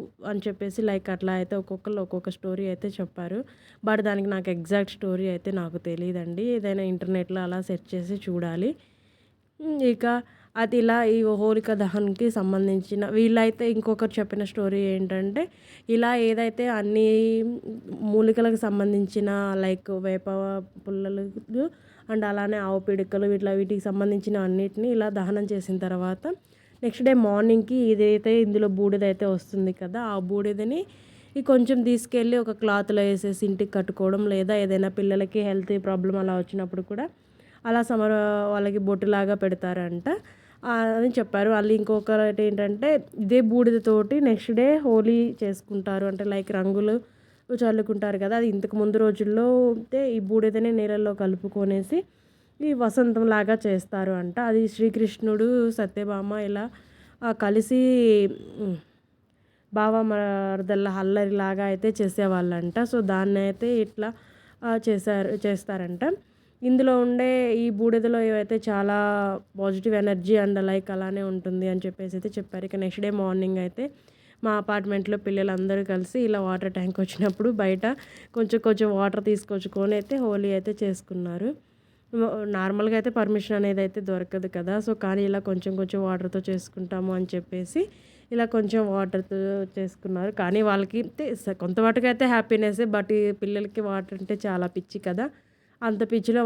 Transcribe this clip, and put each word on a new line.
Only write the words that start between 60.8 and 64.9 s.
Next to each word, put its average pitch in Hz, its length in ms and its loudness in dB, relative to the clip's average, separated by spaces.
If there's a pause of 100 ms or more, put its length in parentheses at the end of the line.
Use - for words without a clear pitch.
అల్లరిలాగా 196 720 0
అయితే 202 280 0
చేసేవాళ్ళంట. 180 800 0 (140)
So 240 80 2 (100)
దాన్ని 196 380 2
అయితే 226 360 0
ఇట్లా, 214 240 -8 (560)
ఆ, 226 140 0 (100)
చేశారు, 202 420 0 (160)